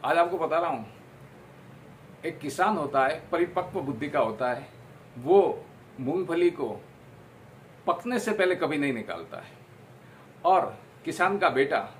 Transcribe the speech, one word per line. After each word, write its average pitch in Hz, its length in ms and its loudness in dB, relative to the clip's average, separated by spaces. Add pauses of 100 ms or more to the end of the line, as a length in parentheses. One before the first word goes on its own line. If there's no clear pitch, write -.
आज 156 140 2
आपको 175 200 0
बता 156 200 0
रहा 170 120 -2
हूँ, 117 160 -6 (1400)
एक - 120 -8
किसान 185 380 0
होता 139 300 2
है, 156 160 -2 (100)
परिपक्व 175 480 -2
बुद्धि 139 280 -6
का 143 120 0
होता 117 320 0
है, 123 160 -8 (500)
वो 165 460 4 (360)
मूंगफली 170 500 0
को 127 300 -6 (1040)
पकने 240 320 -2
से 214 140 -2
पहले 185 220 2
कभी 156 240 -2
नहीं 143 140 0
निकालता 85 440 -8
है। - 140 -16 (960)
और 170 340 2 (260)
किसान 190 340 0
का 180 100 4
बेटा 131 520 0